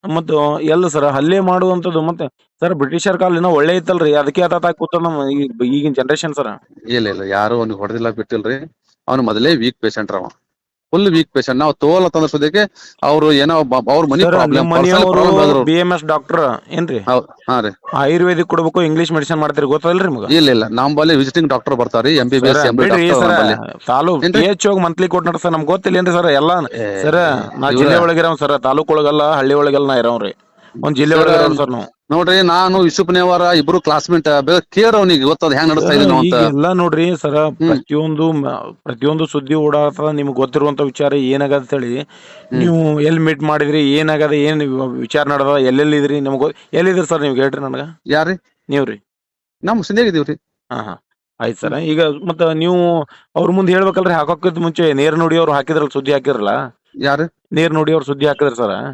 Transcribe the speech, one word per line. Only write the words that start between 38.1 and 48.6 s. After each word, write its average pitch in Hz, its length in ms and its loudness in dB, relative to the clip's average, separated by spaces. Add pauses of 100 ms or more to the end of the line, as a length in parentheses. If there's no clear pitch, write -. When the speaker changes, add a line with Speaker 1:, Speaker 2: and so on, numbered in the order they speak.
Speaker 1:
ಮ-, 139 200 -4 (320)
ಪ್ರತಿಯೊಂದು 147 420 -2
ಸುದ್ದಿ 143 280 -4
ಓಡಾಡ್ತದ, 147 560 0
ನಿಮ್ಗೆ 143 240 -4
ಗೊತ್ತಿರುವಂತ 135 460 -2
ವಿಚಾರ 143 340 -2
ಏನಾಗದ 139 560 0
ಹೇಳಿ, 127 280 -4
Speaker 2:
ಹ್ಮ್. - 600 -12
Speaker 1:
ನೀವು 160 420 2
ಎಲ್ 160 180 2
ಮೀಟ್ 156 240 0
ಮಾಡಿದ್ರಿ, 151 380 0 (120)
ಏನಾಗದ, 151 400 0
ಏನ್ 151 300 0 (380)
ವಿಚಾರ 143 280 -2
ನಡ್ದ, 139 280 0 (140)
ಎಲ್ಲೆಲ್ಲಿದ್ರಿ 147 500 0
ನಿಮ್ಗೆ 135 180 -4
ಗೊ-, 151 140 0 (200)
ಎಲ್ಲಿದ್ರಿ 180 340 0
ಸರ್ 160 160 -2
ನೀವು 143 120 -2
ಹೇಳ್ರಿ 135 280 -2
ನನಗ? 135 240 -8 (200)
Speaker 2:
ಯಾರ್ರಿ? 160 300 -2 (320)